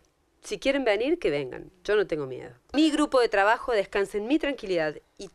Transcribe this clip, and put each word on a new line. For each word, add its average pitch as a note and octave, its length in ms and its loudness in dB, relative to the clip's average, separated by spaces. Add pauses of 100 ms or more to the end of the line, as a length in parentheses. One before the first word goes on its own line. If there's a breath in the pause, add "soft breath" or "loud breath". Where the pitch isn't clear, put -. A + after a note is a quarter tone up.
(420)
Si - 160 -8
quieren C4+ 260 0
venir, A#3+ 340 2
que G3 120 0
vengan. C#3+ 400 -6 (140)
Yo G3+ 100 0
no G3+ 120 2
tengo D3+ 200 -4
miedo. B2+ 280 -12 (180)
Mi D#4 180 4
grupo C#4+ 300 2
de A3+ 80 4
trabajo G#3+ 440 2
descansa G3+ 460 -2
en G#3 80 -6
mi D4 120 2
tranquilidad F#3 580 -2 (220)
y G3+ 160 -14